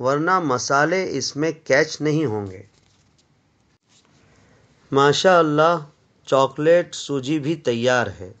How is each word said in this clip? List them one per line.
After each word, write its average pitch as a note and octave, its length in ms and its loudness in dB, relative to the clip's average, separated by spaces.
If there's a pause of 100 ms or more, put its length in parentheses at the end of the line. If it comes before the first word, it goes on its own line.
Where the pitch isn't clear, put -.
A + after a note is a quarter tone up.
वरना D3+ 400 0
मसाले D3 640 0
इसमें C#3+ 480 -6 (120)
कैच D3+ 360 0
नहीं D3+ 260 -2
होंगे। G#2 380 -8 (2250)
माशाअल्लाह, D3+ 920 4 (440)
चॉकलेट D3+ 680 2
सूजी C#3 440 -6
भी D3 180 -4
तैयार B2 520 0
है। F#2+ 320 -16